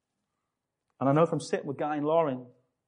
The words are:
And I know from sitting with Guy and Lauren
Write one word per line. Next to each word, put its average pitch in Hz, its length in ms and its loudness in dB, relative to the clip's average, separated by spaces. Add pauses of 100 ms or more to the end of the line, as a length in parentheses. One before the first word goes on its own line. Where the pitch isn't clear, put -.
(1000)
And 131 80 0
I 139 40 4
know 160 140 6
from 160 140 -2
sitting - 260 -6
with 139 100 -6
Guy 151 200 -4
and 147 100 -4
Lauren 147 400 0 (420)